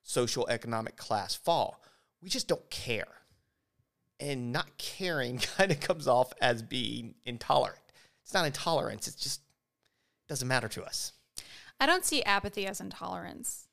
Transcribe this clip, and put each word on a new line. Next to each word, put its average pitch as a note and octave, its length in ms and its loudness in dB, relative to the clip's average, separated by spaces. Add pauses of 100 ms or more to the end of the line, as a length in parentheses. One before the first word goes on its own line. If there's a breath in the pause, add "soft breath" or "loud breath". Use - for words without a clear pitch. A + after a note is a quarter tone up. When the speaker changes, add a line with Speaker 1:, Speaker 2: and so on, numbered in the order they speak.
Speaker 1:
social A#2+ 480 0
economic A2+ 480 -2
class G#2 380 -2
fall. - 440 0 (440 soft breath)
We F#3 60 -16
just A#3 180 -2
don't - 240 -2
care. - 360 -4 (1080)
And B2 360 -4
not E3+ 240 -4
caring C#3 600 -2
<laughs> - 200 -2
kinda F#3+ 180 6
comes D3+ 320 0
off B2+ 320 6
as A#2+ 240 4
being A#2 520 -4 (100)
intolerant. B2 560 2 (420 soft breath)
It's - 100 -12
not F#3 120 4
intolerance. C#3+ 640 0
It's - 120 -12
just, - 200 -4 (880)
doesn't C3+ 180 -4
matter B2 220 2
to - 160 -8
us. - 260 -6 (720 loud breath)
Speaker 2:
I C4 40 6
don't F4 200 4
see D4 180 0
apathy G3+ 420 0
as F#3+ 140 -6
intolerance F3+ 920 -10